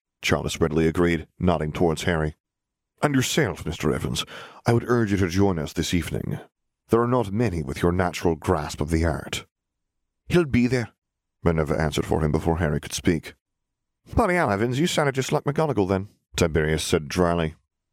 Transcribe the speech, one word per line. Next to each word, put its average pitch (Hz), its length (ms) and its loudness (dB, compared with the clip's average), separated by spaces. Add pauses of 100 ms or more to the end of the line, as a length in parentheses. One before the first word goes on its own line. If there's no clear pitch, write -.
(200)
Charles 73 400 -2
readily 80 280 2
agreed, 85 400 0 (100)
nodding 78 320 0
towards 82 340 0
Harry. 78 300 0 (640)
"And 147 140 0
yourself, 120 500 0
Mister 78 280 -2
Evans, 64 320 -4 (420)
I 120 60 4
would 113 160 2
urge 113 240 2
you 101 60 4
to 92 100 2
join 95 320 2
us 71 120 -6
this 82 220 -2
evening. - 460 -4 (480)
There 117 120 4
are 120 60 2
not 120 240 0
many 98 320 -2
with 67 200 -8
your 87 100 4
natural 90 420 0
grasp 76 460 -2
of 73 100 -4
the 82 140 2
art." - 420 -4 (800)
"He'll 170 180 2
be 123 220 2
there," 120 220 -2 (560)
Minerva 80 360 0
answered 73 260 -2
for 78 180 0
him 76 80 0
before 82 260 0
Harry 73 220 -2
could - 140 -10
speak. - 400 -2 (800)
"Bloody 190 220 2
hell, 156 160 2
Evans, 120 300 0
you 175 80 2
sounded 143 260 0
just 135 160 -4
like 147 140 -2
McGonagall 143 440 0
then," 98 200 0 (260)
Tiberius 78 480 2
said 80 240 0
dryly. 85 480 0 (380)